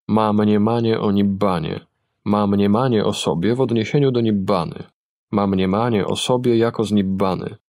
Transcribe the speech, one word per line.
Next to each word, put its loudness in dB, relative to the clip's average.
ma 2
mniemanie 2
o 0
nibbanie. -2
Ma 0
mniemanie 2
o 0
sobie -2
w -2
odniesieniu 0
do 0
nibbany. -2
Ma 0
mniemanie 0
o -4
sobie 0
jako 0
z -4
nibbany. -2